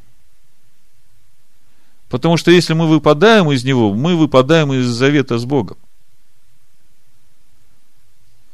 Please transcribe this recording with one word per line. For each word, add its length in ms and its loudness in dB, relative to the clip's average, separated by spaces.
Потому 280 2
что 140 4
если 220 6
мы 140 2
выпадаем 640 6
из 120 0
него, 300 4
мы 220 2
выпадаем 580 4
из 120 0
завета 540 2
с 60 -6
Богом. 320 -2